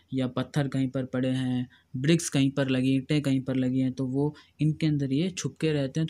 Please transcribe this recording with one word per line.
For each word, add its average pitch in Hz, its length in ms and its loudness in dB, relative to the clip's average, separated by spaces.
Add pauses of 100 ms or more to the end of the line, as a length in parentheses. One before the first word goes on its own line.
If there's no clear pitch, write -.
(140)
या 131 140 0
पत्थर 131 400 -2
कहीं 135 200 -2
पर 131 160 -4
पड़े 131 260 -2
हैं, 127 380 -2 (280)
ब्रिक्स 160 320 2
कहीं 139 220 4
पर 135 180 0
लगी, 131 260 2
ईंटें 135 280 2
कहीं 135 180 2
पर 131 160 -2
लगी 127 240 0
हैं, 131 120 0
तो 131 140 -4
वो 139 280 0 (260)
इनके 151 260 2
अंदर 143 260 0
ये 156 180 2
छुप - 300 -6
के 156 120 0
रहते 143 280 -2
हैं, 160 100 0